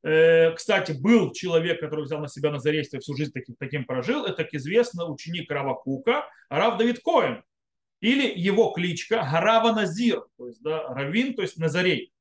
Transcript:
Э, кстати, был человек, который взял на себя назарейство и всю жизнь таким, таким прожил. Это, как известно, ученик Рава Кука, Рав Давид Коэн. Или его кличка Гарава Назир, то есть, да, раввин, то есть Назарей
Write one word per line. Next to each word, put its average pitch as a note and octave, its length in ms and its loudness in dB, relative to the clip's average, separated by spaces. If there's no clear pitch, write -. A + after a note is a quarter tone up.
Э, E3 500 6
кстати, F#3 400 -2
был E3 400 4
человек, E3+ 480 -2
который D3+ 240 -6
взял D3 160 -6
на D3 80 -8
себя D3 220 -2
назарейство D3 460 -2
и A#2 40 -8
всю C#3+ 160 -10
жизнь C#3+ 160 -4
таким, B2+ 240 -12
таким C#3 280 -8
прожил. C#3+ 400 -2
Это, E3+ 200 -4
как - 100 -12
известно, E3+ 520 -2
ученик D#3+ 440 -10
Рава C#3 240 -2
Кука, C3+ 540 -2
Рав F#3 300 0
Давид A#3 240 2
Коэн. G3+ 400 2
Или B3+ 380 2
его F#3+ 320 4
кличка F3 600 -2
Гарава A3 420 4
Назир, G#3 500 0
то B2 80 -14
есть, - 160 -18
да, D#3 260 -4
раввин, D3+ 460 -2
то G#3 80 -4
есть - 160 -6
Назарей E3 640 -2